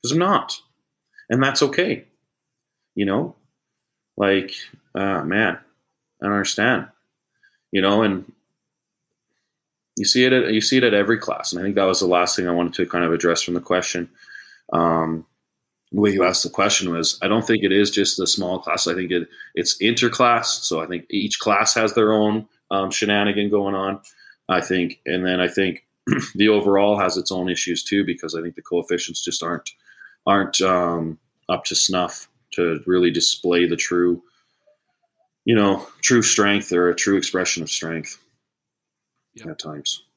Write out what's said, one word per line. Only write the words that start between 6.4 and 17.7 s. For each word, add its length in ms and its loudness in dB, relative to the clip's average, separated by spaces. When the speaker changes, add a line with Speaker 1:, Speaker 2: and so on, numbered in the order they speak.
Speaker 1:
you 100 0
know, 220 4
and 280 -2
you 80 -4
see 180 4
it 100 4
at, 200 2
you 80 2
see 160 2
it 60 4
at 100 4
every 240 2
class. 340 -6
And 80 -6
I 40 -6
think 120 -4
that 100 2
was 140 2
the 80 0
last 280 2
thing 120 -2
I 40 0
wanted 240 0
to 100 0
kind 180 -2
of 80 0
address 300 0
from 140 -4
the 60 -2
question. 480 -4
Um, 540 0
the 100 -2
way 100 4
you 120 2
asked 200 0
the 60 -6
question 420 0
was, 320 -2
I 40 -2
don't 180 0
think 180 0
it 80 2